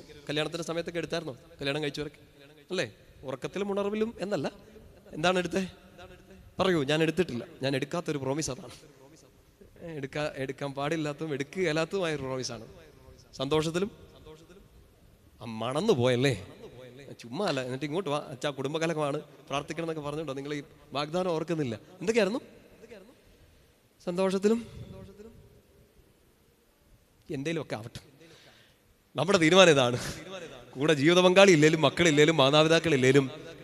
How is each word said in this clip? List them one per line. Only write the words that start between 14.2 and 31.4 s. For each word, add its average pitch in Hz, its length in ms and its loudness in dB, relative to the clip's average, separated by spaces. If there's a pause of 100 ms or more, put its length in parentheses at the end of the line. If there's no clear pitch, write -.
ആ, - 20 -14
മണന്നു 127 480 -2
പോയല്ലേ? 123 540 2 (720)
ചുമ്മാ 139 260 -8
അല്ല. 143 140 -4
എന്നിട്ട് 131 240 -8
ഇങ്ങോട്ട് 151 260 -6
വാ, 147 80 -2 (100)
അച്ഛാ, 147 220 -8
കുടുംബകലഹമാണ്, 151 720 -4
പ്രാർത്ഥിക്കണം 147 640 -10
എന്നൊക്കെ 160 180 -8
പറഞ്ഞുകൊണ്ടോ 147 300 -8
നിങ്ങൾ 139 220 -10
ഈ 143 80 -10 (300)
വാഗ്ദാനം 151 380 -4
ഓർക്കുന്നില്ല? 156 480 -4 (220)
എന്തൊക്കെയായിരുന്നു? 220 400 0 (1600)
സന്തോഷത്തിലും 190 600 0 (2750)
എന്തേലും 151 320 -4
ഒക്കെ - 120 -8
ആവട്ടെ. 113 340 -14 (1080)
നമ്മുടെ 175 220 2
തീരുമാനം 170 320 10
ഇതാണ്. 127 280 4 (720)
കൂടെ 151 220 0
ജീവിത 160 280 4
പങ്കാളി 185 320 8